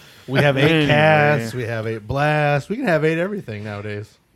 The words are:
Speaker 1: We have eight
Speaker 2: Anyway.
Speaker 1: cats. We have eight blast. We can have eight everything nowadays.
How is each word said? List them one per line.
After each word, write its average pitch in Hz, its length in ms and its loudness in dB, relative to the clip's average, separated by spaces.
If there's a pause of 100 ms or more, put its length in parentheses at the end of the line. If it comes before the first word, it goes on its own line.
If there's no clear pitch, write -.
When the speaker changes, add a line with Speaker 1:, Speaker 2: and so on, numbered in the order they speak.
(280)
Speaker 1:
We 131 120 -2
have 139 160 2
eight 143 140 4
Speaker 2:
Anyway. 156 160 4
Speaker 1:
cats. 147 680 2
We 123 100 -6
have 110 240 -6
eight 110 180 -8
blast. 147 640 0
We 202 80 -6
can 269 100 -6
have 156 180 2
eight 160 140 0
everything 160 460 -6
nowadays. 104 520 -10 (200)